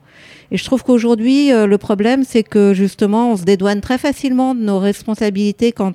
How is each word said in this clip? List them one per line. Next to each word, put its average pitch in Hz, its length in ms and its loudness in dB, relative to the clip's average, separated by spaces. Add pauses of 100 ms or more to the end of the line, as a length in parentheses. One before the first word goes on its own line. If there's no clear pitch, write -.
(520)
Et 196 60 -4
je - 80 -10
trouve 254 180 -2
qu'aujourd'hui, 247 720 2
euh, 214 140 2
le 202 100 4
problème, 226 480 0
c'est 220 180 0
que 202 300 2
justement, 208 580 0
on 208 60 -2
se 175 60 -12
dédouane 202 360 0
très 254 200 -4
facilement 262 560 -2
de 233 40 -6
nos 202 200 -2
responsabilités 208 920 -2
quant 190 240 -4